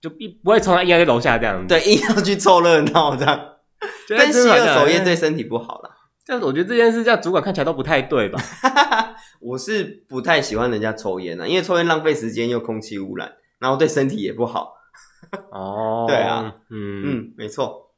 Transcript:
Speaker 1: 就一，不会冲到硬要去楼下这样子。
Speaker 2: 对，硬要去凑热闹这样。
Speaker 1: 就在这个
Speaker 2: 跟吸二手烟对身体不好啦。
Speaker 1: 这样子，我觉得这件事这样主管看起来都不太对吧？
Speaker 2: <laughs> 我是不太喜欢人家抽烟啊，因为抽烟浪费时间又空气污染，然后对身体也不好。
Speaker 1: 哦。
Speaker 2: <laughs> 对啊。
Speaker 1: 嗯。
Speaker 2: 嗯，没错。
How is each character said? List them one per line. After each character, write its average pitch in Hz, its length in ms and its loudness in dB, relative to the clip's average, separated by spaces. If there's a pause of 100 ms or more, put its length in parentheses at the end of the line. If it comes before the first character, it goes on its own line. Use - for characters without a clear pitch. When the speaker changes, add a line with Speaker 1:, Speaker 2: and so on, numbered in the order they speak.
Speaker 1:
就 160 180 -10
一， 220 100 -12
不 - 220 -2
会 220 80 8
冲 190 160 4
到 180 80 4
硬 185 60 0
要 170 100 6
去 175 60 6
楼 120 160 4
下 120 180 2
这 117 80 -2
样 98 140 -2
子。 92 80 -10
Speaker 2:
对， 165 160 4
硬 208 240 6
要 202 140 2
去 196 140 0
凑 180 240 6
热 165 220 4
闹 151 320 2
这 131 100 -4
样。 143 160 0 (680)
Speaker 1:
就 214 100 -4
在 285 140 4
这 247 120 4
个 240 80 6
Speaker 2:
跟 240 120 6
吸 214 60 4
二 139 100 4
手 143 100 4
烟 170 160 2
对 175 100 2
身 160 220 0
体 117 80 -6
不 113 140 -6
好 - 240 -12
啦。 - 80 -20 (340)
Speaker 1:
这 254 80 -8
样 247 80 -4
子， 160 60 -4
我 135 60 -2
觉 151 100 -2
得 190 60 -2
这 240 80 -2
件 233 140 6
事 226 140 -2
这 233 60 2
样 226 100 2
主 170 100 -4
管 180 120 2
看 196 100 -4
起 180 80 -4
来 139 40 0
都 160 100 -2
不 135 80 -6
太 147 180 0
对 123 280 -2
吧？ 113 120 -8 (480)
Speaker 2:
<laughs> - 520 -6
我 123 180 -8
是 196 500 -6
不 127 120 -8
太 151 200 2
喜 107 160 -6
欢 120 140 0
人 107 100 -4
家 107 120 -2
抽 92 280 -8
烟 87 180 -10
啊， 85 80 -8
因 160 100 0
为 180 60 0
抽 180 140 -2
烟 170 100 2
浪 160 160 0
费 156 120 0
时 113 180 -8
间 117 160 -4
又 120 100 -2
空 110 220 -8
气 104 180 -12
污 95 180 -10
染， - 160 -12 (260)
然 127 120 -4
后 135 60 0
对 156 100 2
身 143 220 0
体 208 80 -6
也 208 160 -6
不 117 140 -4
好。 104 280 -8 (760)
Speaker 1:
哦。 110 560 -6
Speaker 2:
<laughs> - 20 -4
对 127 80 0
啊。 98 380 -4 (160)
Speaker 1:
嗯。 101 340 -10
Speaker 2:
嗯， 127 320 -6
没 107 120 -12
错。 - 500 -10